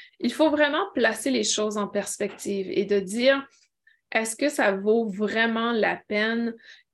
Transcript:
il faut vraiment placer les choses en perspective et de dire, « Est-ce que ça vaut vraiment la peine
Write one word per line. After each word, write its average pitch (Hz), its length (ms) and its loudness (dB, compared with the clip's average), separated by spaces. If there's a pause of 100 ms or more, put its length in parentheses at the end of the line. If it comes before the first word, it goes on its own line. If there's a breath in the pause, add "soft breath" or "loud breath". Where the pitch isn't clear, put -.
(200 loud breath)
il 233 120 0
faut 302 200 4
vraiment 302 420 2
placer 226 380 0
les 233 120 2
choses 214 340 -2
en 202 100 -2
perspective 196 840 -6
et 202 160 0
de 202 140 2
dire, « 240 440 2 (680 soft breath)
Est-ce 220 240 -2
que 285 140 0
ça 233 220 2
vaut 214 380 2
vraiment 226 640 0
la 190 360 0
peine 226 460 -2 (400 loud breath)